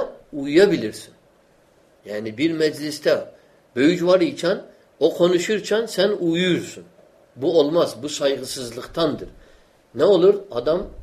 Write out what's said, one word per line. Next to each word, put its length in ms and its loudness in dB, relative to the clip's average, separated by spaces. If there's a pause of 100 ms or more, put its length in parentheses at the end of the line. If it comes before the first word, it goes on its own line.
(340)
uyuyabilirsin. 800 0 (920)
Yani 320 -8
bir 140 0
mecliste 760 -2 (500)
böyüc 300 2
var 160 6
iken, 400 -2 (380)
o 140 2
konuşurken 720 0
sen 240 0
uyuyorsun. 760 -2 (520)
Bu 240 2
olmaz. 440 0
Bu 60 -8
saygısızlıktandır. 1200 -6 (640)
Ne 100 2
olur? 340 6 (120)
Adam 380 -2 (140)